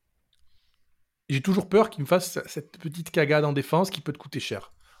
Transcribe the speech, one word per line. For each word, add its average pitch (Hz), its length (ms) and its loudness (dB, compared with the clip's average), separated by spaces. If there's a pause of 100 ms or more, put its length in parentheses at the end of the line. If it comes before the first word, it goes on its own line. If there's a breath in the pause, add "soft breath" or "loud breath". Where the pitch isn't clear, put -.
(1300)
j'ai 135 100 0
toujours 190 300 0
peur 214 180 6
qu'il - 140 -8
me 135 40 -4
fasse 180 260 0
ce-, - 160 -8
cette - 300 -12
petite 160 320 -10
cagade 151 340 4
en 147 80 2
défense 156 380 2
qui 151 120 -8
peut 147 100 -6
te - 60 -8
coûter - 220 -8
cher. - 320 -8 (280 soft breath)